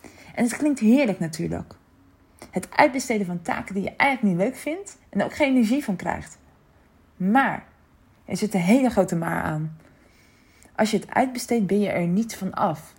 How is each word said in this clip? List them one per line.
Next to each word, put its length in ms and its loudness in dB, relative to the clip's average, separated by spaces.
En 80 0
het 140 -2
klinkt 220 0
heerlijk 400 4
natuurlijk. 540 -6
Het 240 -6
uitbesteden 500 2
van 160 -4
taken 320 -6
die 100 -4
je 120 -8
eigenlijk 400 2
niet 120 2
leuk 80 -4
vindt 420 -10
en 140 -2
ook 120 -6
geen 120 2
energie 360 4
van 120 -2
krijgt. 420 -8
Maar, 500 0
er 120 -6
zit 160 -2
een 60 2
hele 300 4
grote 260 2
maar 260 -2
aan. 360 -4
Als 160 0
je 60 0
het 160 -6
uitbesteedt, 540 0
ben 120 4
je 100 2
er 180 0
niet 280 0
van 180 -6
af. 460 -2